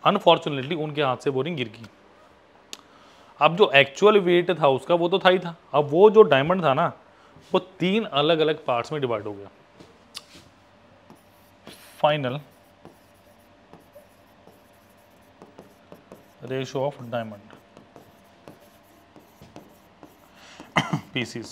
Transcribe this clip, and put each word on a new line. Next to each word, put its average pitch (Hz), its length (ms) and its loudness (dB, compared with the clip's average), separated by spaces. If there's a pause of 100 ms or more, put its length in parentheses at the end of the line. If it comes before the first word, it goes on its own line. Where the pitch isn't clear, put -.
unfortunately 160 720 0
उनके 151 240 -6
हाथ 131 140 -2
से 143 140 -4
वो 131 120 -4
रिंग 165 140 -6
गिर 123 120 -6
गई। 113 180 -20 (1500)
अब 156 160 2
जो 196 180 4
actual 185 460 4
weight 175 300 0 (100)
था 156 80 4
उसका, 135 260 0
वो 175 140 0
तो 185 100 0
था 185 100 4
ही 185 100 2
था, 175 160 -10 (200)
अब 143 160 0
वो 185 200 6
जो 214 140 8
diamond 160 400 0
था 139 100 2
ना, 151 180 -2 (600)
वो 185 60 2
तीन 185 460 -2
अलग-अलग 151 600 0
parts 120 280 -4
में 151 80 -6
divide 117 240 -4
हो 104 80 -10
गया। 101 160 -16 (2500)
Final 147 400 -2 (4000)
ratio 131 400 -8
of 139 160 -8 (120)
diamond 110 440 -12 (3250)
<coughs> - 240 -6 (140)
pieces। 117 380 -8